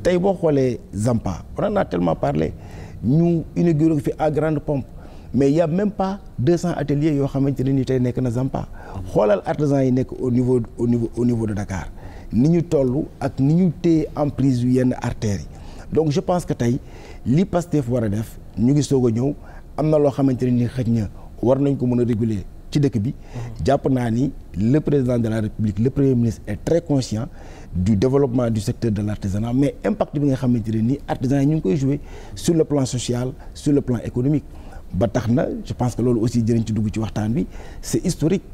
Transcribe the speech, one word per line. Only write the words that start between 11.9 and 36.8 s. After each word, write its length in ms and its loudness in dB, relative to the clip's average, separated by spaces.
Ni 160 4
ñu 140 4
toll 440 0
ak 200 -4
ni 160 4
ñu 160 4
téye 340 2
emprise 480 2
yu 100 2
yenn 280 4
artères 380 -2
yi. 80 -12
Donc 200 2
je 80 2
pense 260 0
que 80 -4
tey 260 0
li 180 4
Pastef 460 0
war 140 0
a 60 0
def, 280 -4
ñu 140 4
ngi 120 4
soog 240 4
a 40 4
ñëw, 220 0
am 120 2
na 100 4
loo 100 6
xamante 360 2
ne 60 4
ni 160 4
xëj 220 -2
na 200 2
war 160 4
nañ 160 2
ko 100 -2
mën 160 2
a 40 4
réguler 400 0
ci 80 2
dëkk 220 2
bi. 120 -2
Jàpp 260 2
naa 200 2
ni 220 0
le 220 4
président 400 2
de 80 0
la 140 0
République, 380 -2
le 100 4
premier 260 2
ministre 320 0
est 160 -6
très 180 2
conscient 460 -2
du 220 2
développement 520 2
du 120 0
secteur 300 -2
de 100 0
l'artisanat, 520 -2
mais 300 2
impact 340 0
bi 100 2
nga 100 4
xamante 320 0
ne 120 0
ni 260 2
artisans 340 0
yi 60 4
ñu 80 4
ngi 60 0
koy 140 2
jouer 240 0
sur 180 0
le 100 4
plan 220 2
social, 480 -2
sur 200 0
le 80 4
plan 160 0
économique. 480 0
Ba 160 2
tax 180 -2
na, 200 2
je 80 -6
pense 220 -2
que 60 -2
loolu 200 2
aussi 200 0
dinañ 240 2
ci 60 -4
dugg 220 0